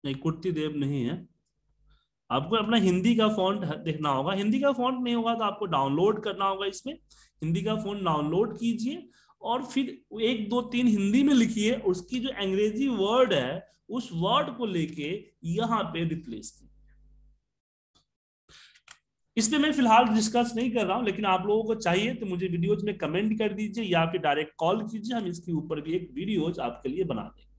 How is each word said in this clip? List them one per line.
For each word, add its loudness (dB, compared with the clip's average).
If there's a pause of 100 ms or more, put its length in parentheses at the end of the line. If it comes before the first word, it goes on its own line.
नहीं, -4
कुर्ती -4
देव -4
नहीं -2
है। -4 (1040)
आपको 0
अपना 2
हिंदी 4
का 4
font 0
ह-, -4
देखना -2
होगा। 0
हिंदी 0
का 4
font -2
नहीं 0
होगा 0
तो -2
आपको -2
download 2
करना -4
होगा -2
इसमें। -8 (480)
हिंदी 0
का 0
font -6
download 0
कीजिए -4 (340)
और -2
फिर -2 (360)
एक, 0
दो, 2
तीन 0
हिंदी 4
में 6
लिखिए, 4
उसकी -2
जो -4
अंग्रेजी 0
word 4
है, -2 (220)
उस -6
word 0
को -4
लेके -4 (200)
यहाँ 0
पे -4
replace -6
कीजिए। -20 (2750)
इस 4
पे 2
मैं 2
फिलहाल 6
discuss 2
नहीं 0
कर 0
रहा 0
हूँ, -2
लेकिन -2
आप 2
लोगों 2
को 0
चाहिए 0
तो -8
मुझे -2
videos 0
में -2
comment 0
कर 0
दीजिए -4
या 2
फिर -2
direct 0
call 2
कीजिए, -6
हम -2
इसके -6
ऊपर -4
भी -6
एक -6
videos -2
आपके -6
लिए -2
बना -4
देंगे। -18